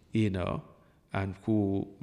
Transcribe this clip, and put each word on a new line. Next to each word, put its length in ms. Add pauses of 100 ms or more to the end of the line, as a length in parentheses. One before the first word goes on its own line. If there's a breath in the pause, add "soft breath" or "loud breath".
(120)
you 180
know, 320 (500 soft breath)
and 220 (100)
who 440 (140)